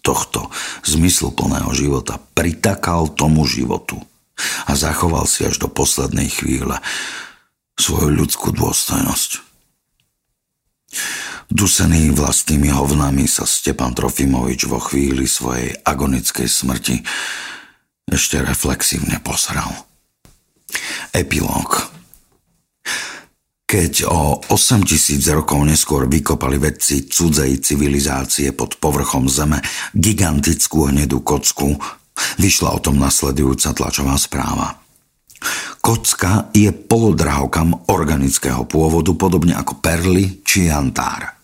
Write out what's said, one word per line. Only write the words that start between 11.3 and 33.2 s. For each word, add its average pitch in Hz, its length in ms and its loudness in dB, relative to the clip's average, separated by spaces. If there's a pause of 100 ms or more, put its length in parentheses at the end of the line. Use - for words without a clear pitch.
Dusený 82 640 4
vlastnými 71 560 2
hovnami 71 560 2
sa - 240 -2
Stepan 64 480 -2
Trofimovič 65 720 0
vo 65 80 -2
chvíli 67 480 -2
svojej 62 560 -4
agonickej 65 680 -2
smrti 62 480 -2 (1160)
ešte - 320 0
reflexívne - 800 -2
posral. - 480 -4 (1400)
Epilóg. - 720 -2 (1800)
Keď 85 400 2
o 73 320 2 (140)
osem 104 340 4
tisíc 71 460 0
rokov 73 320 0
neskôr 76 420 2
vykopali 69 540 0
vedci 73 480 -2
cudzej 71 560 2
civilizácie 71 880 0
pod - 240 -6
povrchom 71 480 0
Zeme 76 320 2 (380)
gigantickú 78 960 2
hnedú 69 340 2
kocku, - 480 0 (640)
vyšla 82 400 2
o - 20 -4
tom 71 160 2
nasledujúca 67 800 2